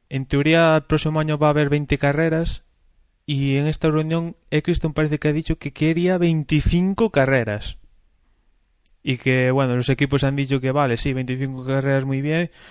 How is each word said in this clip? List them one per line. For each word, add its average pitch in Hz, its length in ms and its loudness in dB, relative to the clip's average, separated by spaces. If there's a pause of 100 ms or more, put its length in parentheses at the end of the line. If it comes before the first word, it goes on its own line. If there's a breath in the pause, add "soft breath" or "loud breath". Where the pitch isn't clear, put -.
en 135 160 -4
teoría 160 500 4
el 156 80 0
próximo 156 360 0
año 156 180 0
va 151 100 2
a 147 40 4
haber 147 180 2
veinte 147 280 0
carreras 160 680 0 (640)
y 139 320 0
en 143 100 0
esta 156 220 0
reunión 160 460 -2 (160)
Eccleston 156 420 0
parece 151 260 0
que - 80 0
ha 151 60 2
dicho 160 240 -2
que - 160 -10
quería 170 440 0
veinticinco 175 920 2
carreras. 123 680 0 (1300)
Y 131 140 -2
que, 127 340 0
bueno, 131 240 0
los 123 140 0
equipos 139 340 0
han 139 120 0
dicho 139 240 -2
que 131 120 -2
vale, 131 260 0
sí, 139 160 -2
veinticinco 131 520 -6
carreras 135 400 0
muy 135 160 -2
bien, 160 280 -2 (220 loud breath)